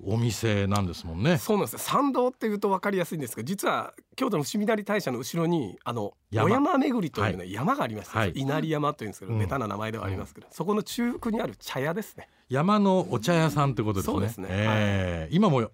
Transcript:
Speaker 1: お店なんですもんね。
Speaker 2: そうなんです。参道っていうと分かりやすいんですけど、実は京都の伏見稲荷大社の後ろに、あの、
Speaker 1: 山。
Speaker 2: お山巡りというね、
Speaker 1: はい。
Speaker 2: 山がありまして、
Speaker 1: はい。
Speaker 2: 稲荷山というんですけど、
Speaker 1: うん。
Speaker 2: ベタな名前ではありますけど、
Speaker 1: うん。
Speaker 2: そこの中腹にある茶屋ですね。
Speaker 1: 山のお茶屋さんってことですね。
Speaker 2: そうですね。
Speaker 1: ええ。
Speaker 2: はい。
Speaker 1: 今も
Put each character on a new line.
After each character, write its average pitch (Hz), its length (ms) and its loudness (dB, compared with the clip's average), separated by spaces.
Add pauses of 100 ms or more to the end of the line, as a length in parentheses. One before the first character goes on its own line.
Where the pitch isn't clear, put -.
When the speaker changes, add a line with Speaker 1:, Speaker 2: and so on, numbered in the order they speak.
Speaker 1:
お 98 140 0
店 104 500 2
な 101 140 4
ん 95 40 0
で 85 80 -4
す - 100 -14
も 82 120 -8
ん 92 80 -4
ね。 170 140 4
Speaker 2:
そ - 160 0
う - 20 4
な 180 80 0
ん - 20 -2
で 110 100 -8
す。 - 20 -10
参 262 340 0
道 247 160 2
っ 254 40 -2
て - 140 -4
い 214 80 0
う 202 60 -4
と 208 80 2
分 190 100 2
か 208 120 -2
り 190 80 0
や 170 60 0
す 175 120 -6
い - 20 -4
ん - 20 -6
で 131 60 -4
す - 80 -10
け 110 80 -6
ど、 117 40 -8
実 196 200 -4
は 139 260 -2 (220)
京 262 160 -2
都 196 80 2
の 143 60 0
伏 - 140 -4
見 208 60 0
稲 220 120 2
荷 208 80 -4
大 208 160 -2
社 - 100 -4
の 120 80 -2
後 151 240 -4
ろ 165 60 2
に、 139 340 0
あ 123 100 -6
の、 104 200 -4 (180)
Speaker 1:
山。 110 160 2
Speaker 2:
お - 20 6
山 285 300 4
巡 262 220 2
り 160 100 -2
と 104 120 -2
い 107 80 4
う - 20 0
ね、 92 60 -8
Speaker 1:
は 90 60 -10
い。 92 80 -10
Speaker 2:
山 123 220 0
が - 80 -2
あ 135 60 0
り 107 80 -8
ま 101 80 -10
し - 80 -16
て、 - 40 -8
Speaker 1:
は 110 100 2
い。 85 100 0
Speaker 2:
稲 135 240 0
荷 160 100 -2
山 151 240 0
と - 80 -14
い 110 40 -6
う - 20 -6
ん - 20 -8
で 92 40 -10
す - 60 -20
け 98 60 -14
ど、 117 60 -4
Speaker 1:
う - 20 0
ん。 110 60 0
Speaker 2:
ベ 95 80 0
タ 120 100 -2
な 113 80 -2
名 101 100 -4
前 110 140 -4
で 110 80 -6
は 98 80 -6
あ - 20 -2
り 95 80 -2
ま - 100 -8
す - 80 -20
け - 80 -20
ど、 - 40 -20
Speaker 1:
う - 40 -20
ん。 - 40 -20
Speaker 2:
そ 160 100 -6
こ 208 100 0
の 208 100 0
中 240 340 -2
腹 226 140 -2
に 226 80 -2
あ - 80 -4
る 101 100 -12
茶 - 220 -6
屋 147 120 0
で 208 100 -4
す - 140 -18
ね。 - 120 -20 (200)
Speaker 1:
山 175 300 4
の 185 320 4
お 120 80 2
茶 170 140 0
屋 160 180 4
さ 143 160 4
ん 139 40 2
っ 123 40 -2
て 113 80 0
こ 107 120 0
と 95 60 2
で - 40 0
す 214 60 0
ね。 - 20 0
Speaker 2:
そ 294 60 -2
う - 20 0
で 104 80 0
す 117 100 -6
ね。 92 120 -8
Speaker 1:
え 101 720 2
え。 - 20 -
Speaker 2:
は 80 40 -8
い。 - 60 -10
Speaker 1:
今 196 160 4
も 131 140 4 (120)